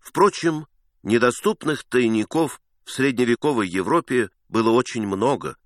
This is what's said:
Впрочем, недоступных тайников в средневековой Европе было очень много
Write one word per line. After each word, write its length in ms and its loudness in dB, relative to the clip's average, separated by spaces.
Впрочем, 640 0
недоступных 800 0
тайников 760 0
в 60 -18
средневековой 800 0
Европе 600 -2
было 220 0
очень 360 0
много 600 -2